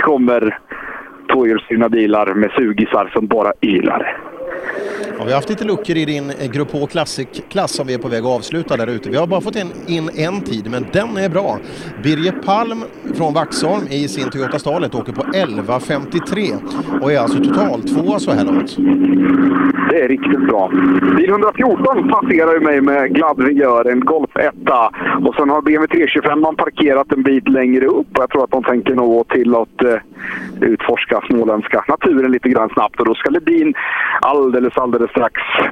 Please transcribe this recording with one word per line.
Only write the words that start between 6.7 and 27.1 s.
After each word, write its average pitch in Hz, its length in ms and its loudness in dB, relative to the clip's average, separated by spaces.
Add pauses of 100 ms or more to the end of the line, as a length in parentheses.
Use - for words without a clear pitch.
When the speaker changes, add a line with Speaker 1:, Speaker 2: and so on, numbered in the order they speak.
Speaker 2:
H 143 140 -2
Classic-klass - 840 -4
som 143 140 -4
vi 127 80 -2
är 123 40 -4
på 127 100 -6
väg 117 100 -2
att 120 120 0
avsluta 147 460 -4
där 113 100 -2
ute. 120 240 -6
Vi 127 60 -2
har 165 100 0
bara 180 140 0
fått 220 160 -8
en, 185 120 -6 (180)
in 165 300 -4
en 175 240 -4
tid, 113 300 -8
men 120 220 -6
den 214 240 -2
är 190 120 -2
bra. 165 300 -2 (440)
Birger 156 300 2
Palm 226 520 -2 (320)
från 156 180 0
Vaxholm 160 560 0
i 143 180 -2
sin 131 220 -4
Toyota 135 280 -4
Starlet 147 360 -2
åker 123 180 -6
på - 120 -2 (100)
elva 120 460 -2
femtiotre 160 640 -4 (560)
och 143 100 2
är 143 80 4
alltså 117 180 0
total 139 440 2
tvåa 185 360 0
så - 140 -2
här 95 120 2
långt. 95 320 0 (1120)
Speaker 1:
Det 165 100 4
är 190 80 2
riktigt 135 380 2
bra. 95 240 2 (460)
Bil 180 140 4
hundrafjorton 214 800 2
passerar 165 460 2
ju 165 60 2
mig 147 200 2
med 139 340 2
gladd 143 280 2
vigör, 127 480 4
en 123 100 2
Golf 156 360 -2
etta. 127 540 0 (360)
Och 123 80 0
sen 143 160 0
har 151 120 2
B 151 120 2
M 151 80 2
W 160 40 0 (120)
tre 151 100 2
tjugofem 151 480 0
parkerat 147 560 0